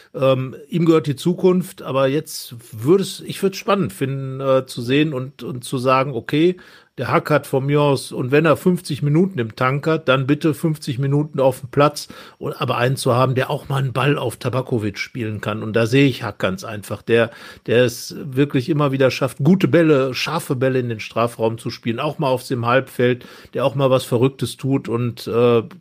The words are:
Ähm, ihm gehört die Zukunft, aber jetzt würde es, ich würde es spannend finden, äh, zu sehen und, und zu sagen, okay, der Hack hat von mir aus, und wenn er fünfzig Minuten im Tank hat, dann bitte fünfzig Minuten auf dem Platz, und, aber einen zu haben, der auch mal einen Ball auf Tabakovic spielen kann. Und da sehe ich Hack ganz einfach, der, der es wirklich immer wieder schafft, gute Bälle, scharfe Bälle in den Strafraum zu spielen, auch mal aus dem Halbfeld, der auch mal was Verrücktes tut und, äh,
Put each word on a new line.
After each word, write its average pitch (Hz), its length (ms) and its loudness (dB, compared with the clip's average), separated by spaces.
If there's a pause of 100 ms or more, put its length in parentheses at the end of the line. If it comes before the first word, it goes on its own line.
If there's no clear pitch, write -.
(120)
Ähm, 131 440 0 (120)
ihm 170 180 0
gehört 160 200 4
die 143 100 -2
Zukunft, 180 640 0
aber 135 260 0
jetzt 143 480 -6 (160)
würde 151 300 2
es, - 180 -8
ich - 220 -8
würde 196 120 0
es - 40 -10
spannend 196 340 -2
finden, 135 480 -6
äh, 131 260 2
zu - 160 -10
sehen 147 300 2
und, 131 320 -8
und 120 180 -10
zu - 160 -6
sagen, 131 360 2
okay, 160 420 0 (400)
der 120 120 -6
Hack 165 240 0
hat 139 160 0
von 135 180 -2
mir 147 140 2
aus, 143 320 0
und 127 180 -6
wenn 151 140 4
er 147 120 4
fünfzig 170 460 -2
Minuten 156 380 2
im 113 160 -6
Tank 135 320 0
hat, 160 200 0
dann 131 200 2
bitte 147 260 2
fünfzig 151 460 -4
Minuten 143 400 0
auf 131 180 4
dem - 120 -14
Platz, 147 360 2 (320)
und, - 140 -8
aber 123 240 -2
einen 127 180 2
zu 127 220 0
haben, 131 180 2
der 131 160 -2
auch 147 180 -6
mal 135 100 -2
einen 135 140 -2
Ball 139 240 2
auf 135 200 -4
Tabakovic 120 600 -2
spielen 110 440 -8
kann. 107 240 -6
Und 110 80 -6
da 113 140 4
sehe 135 200 4
ich 123 160 -2
Hack 104 160 -10
ganz 92 240 -2
einfach, 107 400 -10
der, 117 300 2 (340)
der 123 180 4
es - 320 -4
wirklich 139 520 -2
immer 147 240 0
wieder 131 180 4
schafft, - 280 -4
gute 180 280 4
Bälle, 139 480 4
scharfe 156 400 -4
Bälle 131 240 0
in 123 100 -2
den 110 120 -6
Strafraum 113 580 -2
zu 120 120 -8
spielen, 117 280 -4
auch 151 220 -4
mal 135 80 0
aus 127 180 -2
dem 123 180 -4
Halbfeld, 123 600 2 (280)
der 123 100 -2
auch 123 100 0
mal 135 160 2
was 127 140 4
Verrücktes 127 520 0
tut 135 320 -2
und, 117 380 -4
äh, 117 380 4 (160)